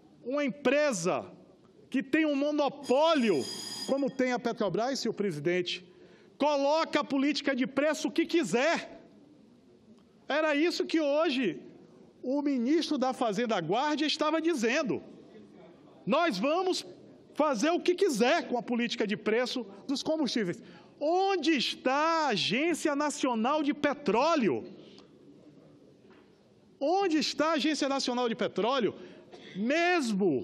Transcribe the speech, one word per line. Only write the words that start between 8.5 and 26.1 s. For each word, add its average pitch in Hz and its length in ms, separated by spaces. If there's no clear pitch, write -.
Era 302 280
isso 320 320
que 330 120
hoje 277 600
o 277 180
ministro 285 560
da 254 160
Fazenda 226 460
Guardia 226 480
estava 302 340
dizendo. 254 640
"Nós 269 320
vamos 349 480
fazer 285 360
o 349 100
que 359 140
quiser 311 540
com 233 80
a 226 60
política 233 440
de 202 80
preço 233 520
dos 269 160
combustíveis." 254 560
Onde 349 520
está 269 500
a 302 80
Agência 277 680
Nacional 277 680
de 285 120
Petróleo? 240 920